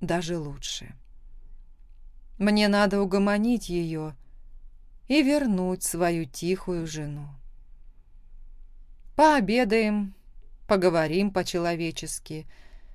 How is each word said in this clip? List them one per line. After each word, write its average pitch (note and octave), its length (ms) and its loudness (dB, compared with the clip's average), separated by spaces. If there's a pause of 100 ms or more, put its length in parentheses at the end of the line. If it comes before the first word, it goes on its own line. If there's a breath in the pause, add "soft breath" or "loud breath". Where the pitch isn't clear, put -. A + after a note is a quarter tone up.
даже E3+ 380 -2
лучше. - 560 -10 (1400)
Мне G#3 300 6
надо G3+ 320 4
угомонить G3+ 680 2
её D#3+ 460 -4 (960)
и D4 140 6
вернуть G#3 600 2
свою E3+ 420 0
тихую F3 600 -4
жену. D3 420 -8 (1900)
Пообедаем, A3 1000 4 (520)
поговорим F3+ 640 4
по-человечески E3+ 1160 -4 (480 soft breath)